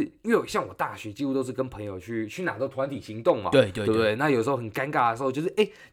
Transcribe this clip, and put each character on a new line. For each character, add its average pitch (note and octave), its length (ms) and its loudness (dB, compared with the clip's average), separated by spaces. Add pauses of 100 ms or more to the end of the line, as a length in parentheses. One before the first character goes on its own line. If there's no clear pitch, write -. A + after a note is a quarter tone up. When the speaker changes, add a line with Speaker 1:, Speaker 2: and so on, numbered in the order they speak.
(240)
Speaker 1:
因 A3+ 140 4
为 - 80 0
像 E3+ 220 -2
我 F#2 60 -12
大 B2+ 220 -4
学 A2 160 -10
几 C#3 140 -6
乎 C3+ 80 0
都 C3+ 80 2
是 B2+ 120 -4
跟 - 160 -2
朋 G#2+ 120 -10
友 G2+ 160 -8
去， A2 300 -6
去 F3+ 160 -8
哪 A#2+ 160 -4
都 C3+ 80 0
团 C3+ 200 -4
体 C#3 120 -8
行 A2 240 -10
动 A#2+ 180 2
嘛， F#2 80 -4
Speaker 2:
对， A#2 220 4
对， G#2 140 -4
Speaker 1:
对 - 20 4
不 A2 60 4
对？ A2 180 4
Speaker 2:
对。 G#2+ 60 0
Speaker 1:
那 D3 120 2
有 A#2+ 140 4
时 G#2+ 60 0
候 C#3 80 0
很 A#2 140 -6
尴 C#3+ 200 -2
尬 B2+ 180 4
的 A2+ 80 0
时 B2+ 60 -6
候， C3 80 2
就 C#3 100 -2
是， F3 140 -2
哎， G#3 120 6 (260)